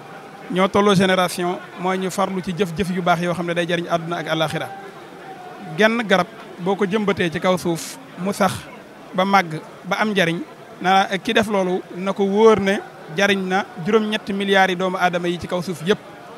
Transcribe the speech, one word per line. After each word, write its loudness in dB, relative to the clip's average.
ñoo 4
tolloo 6
génération 2
mooy 0
ñu -2
farlu -2
ci -4
jëf-jëf -2
yu -2
baax 4
yoo 0
xam -4
ne -2
day 0
jariñ 0
àdduna -2
ak -6
àllaaxira. -2
Genn 4
garab 2
boo -2
ko 0
jëmbatee 0
ci -6
kaw 2
suuf -4
mu -2
sax 2
ba 2
màgg 2
ba -4
am 0
njariñ, 2
na 4
ki -4
def 2
loolu 0
na -4
ko 0
wóor 6
ne 2
jariñ 2
na 0
juróom-ñetti 2
milliards 4
yi 0
doomu -2
aadama 0
yi -2
ci -10
kaw -2
suuf -6
yëpp. 2